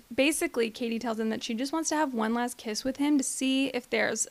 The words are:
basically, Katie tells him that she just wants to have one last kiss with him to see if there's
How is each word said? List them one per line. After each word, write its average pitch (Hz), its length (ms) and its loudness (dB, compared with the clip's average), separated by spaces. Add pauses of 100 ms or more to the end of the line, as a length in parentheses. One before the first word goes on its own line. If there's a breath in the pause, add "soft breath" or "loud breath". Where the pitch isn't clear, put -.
(140)
basically, 269 560 2
Katie 226 300 -4
tells 226 200 -4
him 220 100 0
that 220 140 -4
she 240 100 -4
just 262 200 -4
wants 320 160 -2
to 311 60 0
have 302 180 0
one 220 200 0
last 240 240 -2
kiss 214 260 -6
with 262 140 -2
him 294 200 4
to 269 60 2
see 269 440 0
if - 220 -6
there's 220 420 0